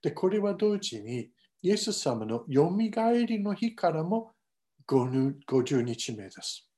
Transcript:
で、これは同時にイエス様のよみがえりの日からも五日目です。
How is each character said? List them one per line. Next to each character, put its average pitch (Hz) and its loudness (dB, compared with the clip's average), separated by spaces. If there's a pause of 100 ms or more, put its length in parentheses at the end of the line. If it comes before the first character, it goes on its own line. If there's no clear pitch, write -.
で、 160 0
こ - 0
れ 208 2
は 202 0
同 208 2
時 113 -6
に 113 -6 (320)
イ 180 2
エ 214 4
ス 214 -2
様 113 -2
の 113 -4
よ 147 6
み 214 0
が 226 2
え 240 2
り 220 -2
の 202 -2
日 233 -2
か 175 2
ら 160 -2
も 220 -2 (540)
五 127 4
日 131 0
目 107 -10
で 95 -14 (120)
す。 - -12